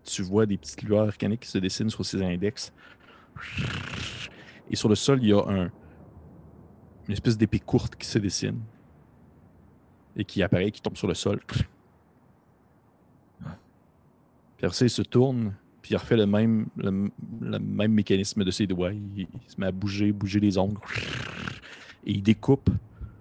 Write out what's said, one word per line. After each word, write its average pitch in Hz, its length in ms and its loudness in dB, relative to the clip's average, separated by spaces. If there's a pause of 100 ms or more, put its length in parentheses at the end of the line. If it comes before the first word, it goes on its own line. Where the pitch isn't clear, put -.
tu - 200 -6
vois 101 240 2
des 101 100 0
petites - 260 -12
lueurs 107 360 2
caniques 107 220 -2
qui - 100 -16
se - 80 -2
dessinent 95 320 -2
sur 101 140 -4
ses 95 180 -2
index. 92 500 -4 (2000)
Et - 40 -4
sur 107 140 2
le 107 60 6
sol, 135 280 4
il 110 60 4
y 104 60 6
a 101 120 4
un, 95 240 0 (1400)
une - 60 -4
espèce 110 240 2
d'épée 107 240 2
courte - 360 -2
qui - 120 -12
se - 100 0
dessine. 107 440 -2 (1500)
Et 107 80 -2
qui - 180 -2
apparaît, 90 280 2
qui - 100 -8
tombe - 160 -6
sur - 100 -2
le 90 80 2
sol. - 280 -2 (3250)
Puis - 80 -4
après 92 140 -2
ça, 127 80 6
il 117 40 4
se - 120 -2
tourne, 120 520 2 (280)
puis - 100 -12
il 107 60 4
refait - 180 0
le 107 80 6
même, 107 520 2
le, 98 340 -2 (320)
le 110 160 -4
même 104 340 0
mécanisme 101 500 2
de 92 80 0
ses 101 160 0
doigts. 90 280 -2
Il, 101 360 -8
il - 160 -16
se - 140 -10
met 95 60 -2
à 95 40 0
bouger, 101 420 0
bouger 101 280 0
les 101 160 4
ongles. 101 240 0 (1300)
Et 104 60 0
il 101 100 -2
découpe 113 480 4 (500)